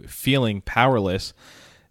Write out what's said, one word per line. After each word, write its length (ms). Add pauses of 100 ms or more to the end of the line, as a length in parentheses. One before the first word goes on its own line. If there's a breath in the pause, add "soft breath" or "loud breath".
feeling 560
powerless. 680 (580 soft breath)